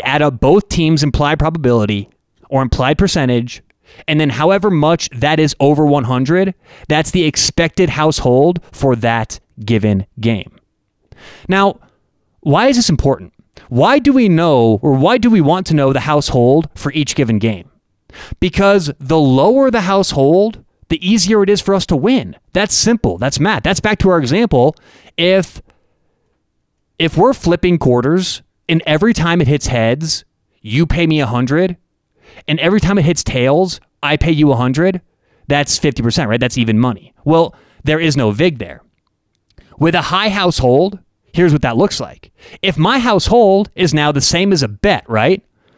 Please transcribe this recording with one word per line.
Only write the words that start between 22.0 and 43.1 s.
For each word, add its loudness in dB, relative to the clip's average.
That's -2
simple. 0
That's -4
math. -2
That's -2
back -2
to 2
our 2
example. 0
If, 0
if -4
we're 4
flipping -2
quarters 0
and -2
every 0
time 0
it 0
hits 0
heads, -2
you -2
pay 0
me 0
a 0
hundred, -2
and -2
every 2
time 0
it 0
hits -2
tails, -2
I -2
pay 0
you 2
a 2
hundred, -2
that's -2
fifty -2
percent, -2
right? -2
That's -4
even 0
money. -4
Well, 0
there -2
is -2
no 0
vig 0
there. -16
With 2
a 0
high -2
household, 0
here's 2
what 0
that -2
looks 0
like. -14
If -4
my 2
household 2